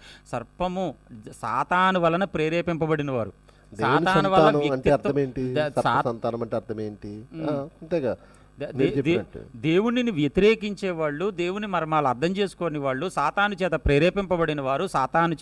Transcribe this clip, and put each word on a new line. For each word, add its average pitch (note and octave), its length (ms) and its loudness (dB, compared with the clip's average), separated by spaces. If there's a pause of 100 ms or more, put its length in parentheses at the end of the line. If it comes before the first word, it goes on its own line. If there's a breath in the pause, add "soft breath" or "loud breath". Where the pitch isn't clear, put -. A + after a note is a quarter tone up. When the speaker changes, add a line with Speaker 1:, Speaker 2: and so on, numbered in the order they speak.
(320 loud breath)
Speaker 1:
సర్పము F3+ 640 -6 (460)
సాతాను F3+ 580 2
వలన E3+ 240 2
ప్రేరేపింపబడిన D#3 880 -2
వారు. A2 220 -4 (400 soft breath)
Speaker 2:
దేవుని D3 320 2
Speaker 1:
సాతాను G3 240 4
వల్ల F3+ 160 6
Speaker 2:
సంతానం D3 260 2
అంటే C3 180 0
Speaker 1:
వ్యక్తిత్వం C#3+ 40 6
Speaker 2:
అర్థం C#3+ 260 0
ఏంటి? B2+ 340 -4
Speaker 1:
ద-, C3+ 40 -2
Speaker 2:
సర్ప C#3+ 240 0
Speaker 1:
సాత్-, C3 260 0
Speaker 2:
సంతానం A#2 340 -4
అంటే A2+ 140 -4
అర్థం G#2+ 260 -6
ఏంటి? G#2 420 -10 (100)
Speaker 1:
ఉమ్. D#3+ 160 -6
Speaker 2:
ఆ, - 40 -2 (280)
అంతేగా. D#3 360 -2 (420 soft breath)
Speaker 1:
ద-, C#3 40 -8
Speaker 2:
మీరు C#3+ 140 -8
Speaker 1:
దే-, D#3 120 2
దే-, - 80 -2
Speaker 2:
చెప్పినట్టు. D3+ 440 -2 (140)
Speaker 1:
దేవుణ్ణి A3 560 2
వ్యతిరేకించే G3 800 2
వాళ్ళు, D#3+ 400 -2
దేవుని F#3 380 -4
మర్మాలు D#3+ 400 0
అర్థం B2 200 0
చేసుకోని F3+ 500 -2
వాళ్ళు, C#3 320 -2
సాతాను G3+ 440 0
చేత F3+ 180 -2
ప్రేరేపింపబడిన E3 920 2
వారు, C#3 260 0
సాతాను E3 540 2